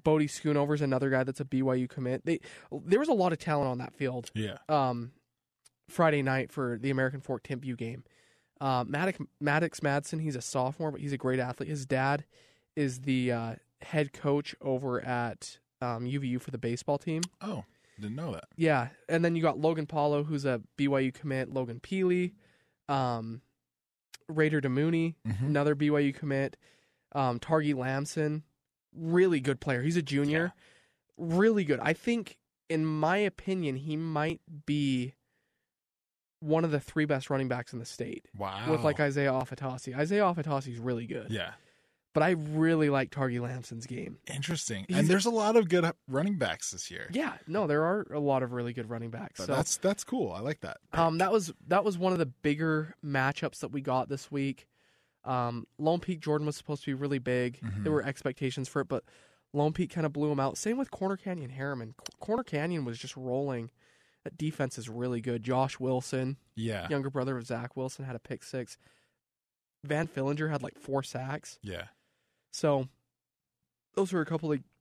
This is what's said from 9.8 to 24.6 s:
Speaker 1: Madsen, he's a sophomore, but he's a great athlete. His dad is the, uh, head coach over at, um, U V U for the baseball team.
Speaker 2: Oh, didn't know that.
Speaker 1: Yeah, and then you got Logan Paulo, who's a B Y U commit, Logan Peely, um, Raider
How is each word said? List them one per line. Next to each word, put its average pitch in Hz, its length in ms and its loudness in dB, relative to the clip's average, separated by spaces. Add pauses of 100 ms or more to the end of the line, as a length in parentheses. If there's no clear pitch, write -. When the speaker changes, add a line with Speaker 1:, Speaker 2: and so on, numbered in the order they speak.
Speaker 1:
Madsen, 143 400 0
he's 151 160 -2
a 120 40 -6
sophomore, 139 500 -2
but 143 100 -8
he's 143 120 -4
a 135 60 -2
great 131 220 2
athlete. 123 280 -4
His 147 180 -4
dad 139 380 2 (500)
is 131 280 -2
the, 127 300 2
uh, 113 220 -2 (280)
head 151 320 0
coach 143 480 0
over 131 400 0
at, 120 560 -4 (240)
um, 120 240 -2
U 135 140 -2
V 139 80 -4
U 123 100 0
for - 120 -14
the 127 80 -6
baseball 120 380 -2
team. 160 240 -2 (220)
Speaker 2:
Oh, 196 220 -8 (360)
didn't 104 160 -6
know 156 160 -6
that. 82 120 -10 (120)
Speaker 1:
Yeah, 147 320 2 (200)
and 165 160 2
then 170 120 4
you 165 60 -2
got 160 160 2
Logan 156 280 2
Paulo, 147 380 2
who's 147 220 -2
a 120 160 0 (140)
B 143 120 2
Y 139 120 4
U 131 120 2
commit, 131 400 -4
Logan 123 280 -4
Peely, 180 520 0 (560)
um, 120 540 -2 (840)
Raider 156 360 2